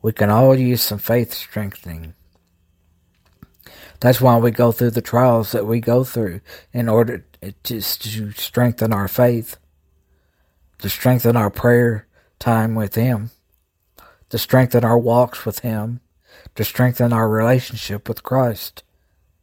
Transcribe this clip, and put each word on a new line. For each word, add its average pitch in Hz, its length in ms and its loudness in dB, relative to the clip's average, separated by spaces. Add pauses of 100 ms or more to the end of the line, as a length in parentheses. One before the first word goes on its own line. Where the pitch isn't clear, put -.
We 113 100 -2
can 104 160 0
all 131 260 6
use 123 280 0
some 104 160 -4
faith - 340 -2
strengthening. 82 800 -12 (1900)
That's 123 200 4
why 123 160 6
we 117 140 4
go 117 200 2
through 120 200 0
the 113 100 -2
trials 117 520 2
that 107 140 -2
we 117 140 -2
go 120 240 2
through 101 380 -6 (320)
in 117 160 -2
order 113 340 2 (160)
to, 101 400 -10
to 107 520 -8
strengthen 117 600 -2
our 98 160 -2
faith, 120 480 0 (1200)
to 98 100 -6
strengthen 120 460 0
our 104 120 2
prayer 120 580 0 (320)
time 113 360 0
with 107 220 -4
Him, 117 340 -2 (960)
to - 80 -8
strengthen 123 480 2
our 117 140 4
walks 117 480 0
with 107 140 -8
Him, 113 400 -6 (540)
to 107 100 -4
strengthen 123 500 0
our 113 160 2
relationship 113 760 -2
with - 140 -8
Christ, 127 600 -4 (600)